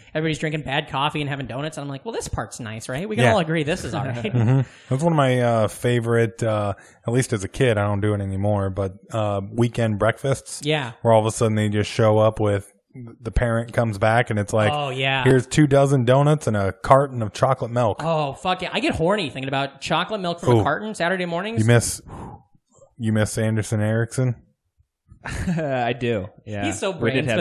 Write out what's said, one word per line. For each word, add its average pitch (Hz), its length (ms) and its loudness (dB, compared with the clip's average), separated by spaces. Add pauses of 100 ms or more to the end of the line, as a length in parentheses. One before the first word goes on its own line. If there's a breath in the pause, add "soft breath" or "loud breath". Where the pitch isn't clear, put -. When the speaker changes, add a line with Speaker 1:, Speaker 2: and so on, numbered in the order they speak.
(140 soft breath)
Speaker 1:
everybody's 156 240 -2
drinking 151 240 -4
bad 139 260 -4
coffee 147 320 -2
and 143 80 -4
having 139 180 -6
donuts, 139 300 -8
and 147 80 -10
I'm 143 60 -10
like, 139 160 -12
"Well, 226 80 -10
this - 120 -8
part's - 320 -8
nice, 113 300 -10
right? 143 180 -6
We 214 100 -6
can 131 100 2
Speaker 2:
Yeah. 226 80 4
Speaker 1:
all 202 40 2
agree 160 260 -2
this 175 200 -4
is 123 80 -6
all 110 140 -4
right." 117 80 -6
Speaker 2:
<laughs> 120 200 -6
Mm-hmm. 123 260 2 (280 loud breath)
That's 135 140 -2
one 170 100 2
of 160 60 2
my, 127 240 2
uh, 113 260 2
favorite, 117 720 0
uh, 107 300 -2 (340 soft breath)
at 113 60 -2
least 123 220 0
as 98 100 -4
a 95 40 -4
kid, 123 280 2
I 104 100 2
don't 104 140 0
do 104 140 2
it 101 80 -4
anymore, 98 480 0
but, 98 240 -4 (180)
uh, 104 300 -2 (100)
weekend 113 460 0
breakfasts. - 640 -2
Speaker 1:
Yeah. 147 280 -2 (100)
Speaker 2:
Where 113 100 4
all 110 80 8
of 107 60 2
a 110 60 0
sudden 110 220 0
they 107 140 2
just 104 220 0
show 110 260 4
up 110 240 4
with 101 320 0 (480)
the 113 120 -8
parent 117 400 0
comes 113 260 0
back 113 320 4
and 107 80 0
it's 98 140 -2
like, 107 200 4
Speaker 1:
Oh, 143 180 -4
yeah. 135 340 0
Speaker 2:
"Here's 131 220 6
two 151 200 4
dozen 139 380 4
donuts 143 420 4
and 110 100 0
a 98 160 0
carton 135 500 4
of 101 100 -6
chocolate 127 380 0
milk." 117 340 0
Speaker 1:
Oh, 147 300 -2
fuck 185 280 -4
yeah. 151 100 -6
I 202 80 -2
get 311 140 -2
horny 170 360 0
thinking 135 180 -8
about 135 320 -4
chocolate 180 400 -2
milk 175 200 -4
from 131 100 0
a 117 100 6
Speaker 2:
Ooh. - 20 2
Speaker 1:
carton 202 320 -2
Saturday 180 320 -2
mornings. 185 340 -4
Speaker 2:
You 107 60 2
miss, 120 340 2 (1000 loud breath)
you 107 140 -2
miss 107 240 0
Anderson 110 440 0
Erickson? 113 560 0 (480)
Speaker 3:
<laughs> - 400 -20
I 139 680 -2
do. 117 320 -2 (200)
Yeah. 104 200 -6
Speaker 1:
He's 101 120 -4
so 196 120 -2
Speaker 3:
We 120 200 -2
did 131 160 0
Speaker 1:
brand 113 140 0